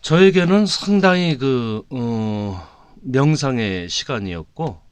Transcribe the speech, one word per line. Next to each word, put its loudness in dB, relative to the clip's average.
저에게는 4
상당히 2
그, -2
어, -4
명상의 -2
시간이었고 -8